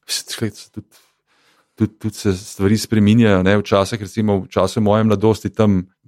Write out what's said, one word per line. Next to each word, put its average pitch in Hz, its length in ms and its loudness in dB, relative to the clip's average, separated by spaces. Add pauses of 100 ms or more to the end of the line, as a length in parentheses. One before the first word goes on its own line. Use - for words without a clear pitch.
s-, - 200 -8
s-, - 400 -10
tudi, - 180 -16 (840)
tudi, - 240 -4
tudi 107 200 -8
se 101 180 -2
stvari 98 420 -2
spreminjajo, 107 640 4
ne, 98 140 2
včasih, 101 420 0
recimo, 101 400 -2
v 92 100 -10
času 95 320 -2
moje 107 240 2
mladosti, 107 460 0
tam 104 320 0 (260)